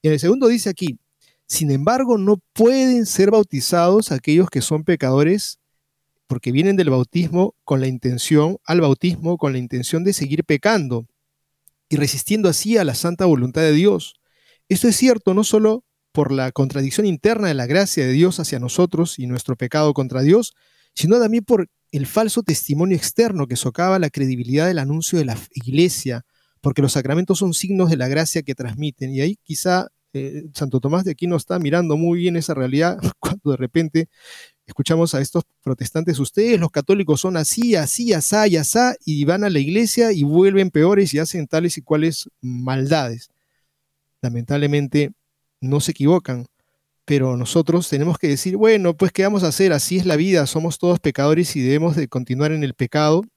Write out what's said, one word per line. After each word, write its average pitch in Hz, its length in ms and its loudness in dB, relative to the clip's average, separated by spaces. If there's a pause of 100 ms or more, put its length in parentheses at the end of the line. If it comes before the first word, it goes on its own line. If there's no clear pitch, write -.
En 156 80 4
el 151 80 0
segundo 233 280 2
dice 226 220 2
aquí, 160 300 -6 (480)
"Sin 151 240 -2
embargo, 233 460 2
no 196 240 2 (100)
pueden 247 540 4
ser 196 260 2
bautizados 185 800 2
aquellos 156 380 2
que 131 120 -2
son 156 220 -4
pecadores 151 760 0 (680)
porque 120 240 -4
vienen 175 240 2
del 175 140 2
bautismo 165 720 0
con 135 160 0
la 131 80 -2
intención, 135 800 0
al 170 160 2
bautismo 165 560 0
con 143 160 -2
la 131 40 -4
intención 123 460 -4
de 196 80 2
seguir 156 320 -2
pecando 143 640 0 (800)
y 151 80 -2
resistiendo 175 540 0
así 214 280 0
a 196 60 2
la 135 100 -2
santa 170 320 -2
voluntad 131 360 2
de 160 100 4
Dios". 180 440 2 (520)
Esto 214 220 2
es - 80 0
cierto 233 360 2
no 208 120 2
solo 214 400 2 (260)
por 139 220 0
la 131 180 -2
contradicción 135 540 -2
interna 202 420 0
de 160 60 0
la 127 140 -4
gracia 165 380 0
de 127 60 0
Dios 175 300 2
hacia 139 180 -6
nosotros 170 580 -2
y 127 100 -8
nuestro 123 280 -6
pecado 151 380 0
contra 131 280 -4
Dios, 190 320 4 (400)
sino 196 260 2
también 226 260 0
por 202 240 0 (220)
el 139 140 -4
falso 220 380 -2
testimonio 170 540 -2
externo 190 500 -2
que 120 80 -6
socava 175 420 -2
la 160 120 0
credibilidad 131 580 -2
del 180 120 -2
anuncio 156 380 -4
de 151 80 0
la 120 120 -6 (160)
iglesia, 131 720 -2 (340)
porque 139 220 -2
los 139 100 2
sacramentos 156 480 -2
son 185 140 -2
signos 185 360 0
de 165 60 2
la 127 140 -2
gracia 156 320 -2
que 135 140 -8
transmiten. 131 560 -8
Y 135 100 -4
ahí 180 200 -2
quizá, 180 460 -4 (240)
eh, 143 320 -10 (100)
Santo 131 280 -2
Tomás 170 240 -2
de 185 60 -4
Aquino 170 260 -4
está 180 220 -6
mirando 160 360 0
muy 170 240 -2
bien 175 160 -2
esa 160 180 -4
realidad 143 460 -2
<laughs> - 200 -4
cuando - 320 -4
de 127 60 -2
repente 160 520 -2 (560)
escuchamos 165 500 -2
a 135 60 0
estos 160 220 -4 (200)
protestantes, 139 560 -4
"Ustedes 208 400 0
los 165 120 -2
católicos 175 500 0
son 185 160 -4
así, 226 380 0
así, 233 360 -2
asá 208 360 2
y 175 100 4
asá", 233 380 0 (100)
y 151 180 -2
van 185 220 0
a 202 40 0
la 160 100 2
iglesia 220 520 2
y 165 120 0
vuelven 185 480 4
peores 180 420 4
y 147 60 0
hacen 160 280 -6
tales 165 300 -2
y 143 60 -14
cuales 156 460 -2 (120)
maldades. 127 880 -2 (920)
Lamentablemente 143 880 -2 (500)
no 135 180 0
se - 120 -4
equivocan, 135 560 0 (580)
pero 131 320 0
nosotros 165 500 0
tenemos 151 300 -2
que 165 100 -2
decir, 180 300 -2
"Bueno, 208 400 4
pues, 185 160 0
¿qué 190 100 0
vamos 196 200 2
a 175 40 2
hacer? 185 240 2
Así 151 240 -2
es 180 100 0
la 160 120 2
vida, 170 280 2
somos 160 320 -4
todos 175 220 0
pecadores 156 560 0
y 143 60 -2
debemos 147 340 2
de 147 140 -4
continuar 131 420 -4
en 151 140 -2
el 127 80 -6
pecado. 151 500 0 (120)